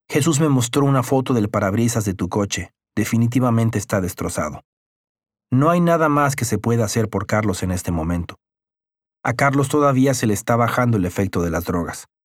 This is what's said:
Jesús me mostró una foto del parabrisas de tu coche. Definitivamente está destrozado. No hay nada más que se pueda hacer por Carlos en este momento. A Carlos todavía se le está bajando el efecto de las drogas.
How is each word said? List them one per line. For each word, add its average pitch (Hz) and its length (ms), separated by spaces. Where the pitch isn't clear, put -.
Jesús 151 320
me 160 80
mostró 135 360
una 139 180
foto 131 320
del 107 160
parabrisas 107 540
de 98 100
tu 90 140
coche. 101 420
Definitivamente 117 800
está 101 220
destrozado. 85 600
No 139 200
hay 175 100
nada 170 280
más 143 280
que - 80
se 107 140
pueda 117 260
hacer 107 240
por 95 180
Carlos 107 360
en 92 80
este 92 200
momento. 85 460
A 123 120
Carlos 139 340
todavía 139 460
se 123 120
le 107 80
está 117 220
bajando 117 400
el 92 80
efecto 92 380
de 85 80
las 85 140
drogas. 87 420